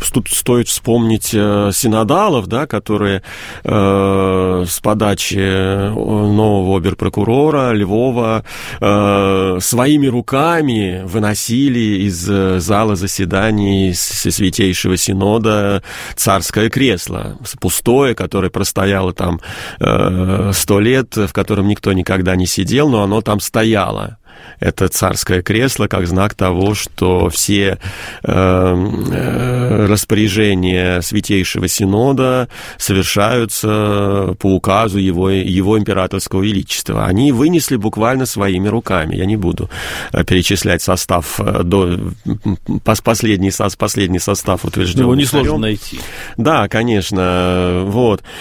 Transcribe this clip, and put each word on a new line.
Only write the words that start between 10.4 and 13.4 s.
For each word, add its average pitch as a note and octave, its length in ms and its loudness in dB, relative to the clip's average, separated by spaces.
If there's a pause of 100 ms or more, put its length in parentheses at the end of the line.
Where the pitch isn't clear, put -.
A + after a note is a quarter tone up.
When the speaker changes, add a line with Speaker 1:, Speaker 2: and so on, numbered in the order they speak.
Speaker 1:
выносили G#2+ 1000 0
из, F2 220 -2
э, F#2+ 320 2
зала G#2+ 340 2
заседаний G2 1000 0